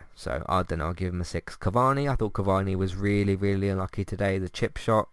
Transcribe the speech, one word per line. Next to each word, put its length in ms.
so, 340
I 140
don't 160
know, 80
I'll 80
give 180
him 80
a 40
six. 320
Cavani, 520
I 60
thought 200
Cavani 420
was 200
really, 380
really 340
unlucky 360
today. 340
The 100
chip 280
shot, 360